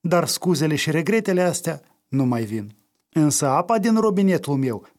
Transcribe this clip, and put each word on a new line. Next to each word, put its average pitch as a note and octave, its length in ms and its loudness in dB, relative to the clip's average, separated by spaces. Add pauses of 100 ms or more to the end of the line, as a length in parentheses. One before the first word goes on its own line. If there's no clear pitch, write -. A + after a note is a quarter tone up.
dar E3+ 260 2
scuzele D#3 480 0
și D3+ 160 -2
regretele F3+ 500 0
astea E3 400 -4 (260)
nu C3+ 180 0
mai A#2+ 180 -2
vin.” G#2+ 320 -8 (340)
Însă D3+ 380 2
apa F3 300 2
din A3 180 2
robinetul F#3+ 600 2
meu C3 300 -4 (140)